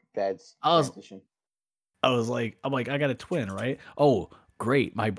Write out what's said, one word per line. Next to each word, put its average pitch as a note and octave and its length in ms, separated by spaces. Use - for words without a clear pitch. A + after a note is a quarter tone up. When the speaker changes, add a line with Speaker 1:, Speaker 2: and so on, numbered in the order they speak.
Speaker 1:
bad G2 220
s-, - 260
Speaker 2:
I D#3+ 140
was D3 140
Speaker 1:
transition. - 320
Speaker 2:
I C3 80
was A#2 180
like, A#2+ 360
I'm C#3 80
like, B2 160
"I C#3 100
got C#3+ 120
a A#2+ 40
twin, C#3+ 340
right?" G#2+ 300
Oh, C3 320
great. A#2+ 380
My A2 220